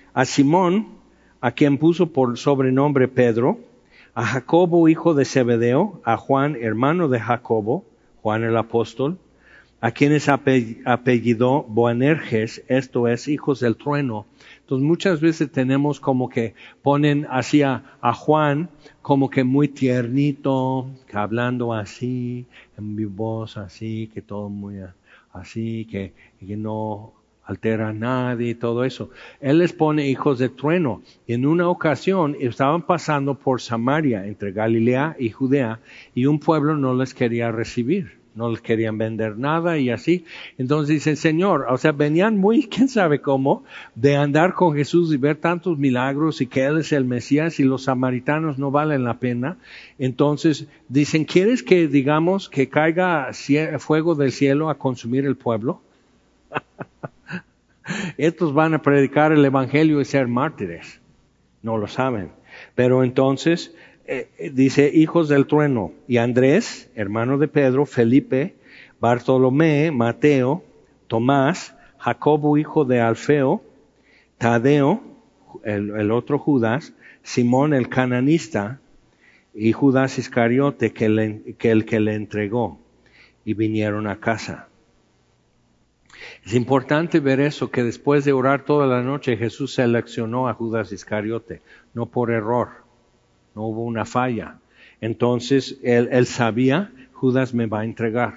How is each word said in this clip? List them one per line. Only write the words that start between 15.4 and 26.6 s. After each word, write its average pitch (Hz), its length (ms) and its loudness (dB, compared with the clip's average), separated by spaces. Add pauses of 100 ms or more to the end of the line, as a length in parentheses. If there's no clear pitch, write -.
tenemos 139 480 0
como 127 300 -2
que 113 240 -4 (300)
ponen 147 460 2
así 127 340 0
a, 131 380 -4
a 120 120 0
Juan 151 560 0 (320)
como 139 280 2
que 135 140 0
muy 139 240 2
tiernito, 131 1200 -2 (200)
que 104 100 -10
hablando 120 560 -4
así, 123 720 -8 (320)
en 104 180 -10
mi 107 100 -4
voz 110 520 -8
así, 110 560 -10
que 98 80 -12
todo 104 260 -12
muy 101 300 -12
a-, 92 160 -16 (400)
así, 113 560 -10
que, 98 240 -10 (260)
que 98 160 -12
no 107 580 -8 (320)